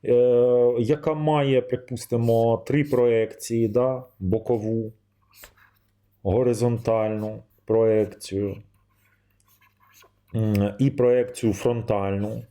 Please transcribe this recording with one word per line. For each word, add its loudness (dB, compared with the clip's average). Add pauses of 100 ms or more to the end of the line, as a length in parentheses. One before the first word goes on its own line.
е, 4
яка 0
має, 2
припустимо, 0
три -2
проекції, 0
да, -2 (160)
бокову, -2 (1300)
горизонтальну -2 (220)
проекцію, 0 (1700)
м, 0
і 2
проекцію 0
фронтальну. -4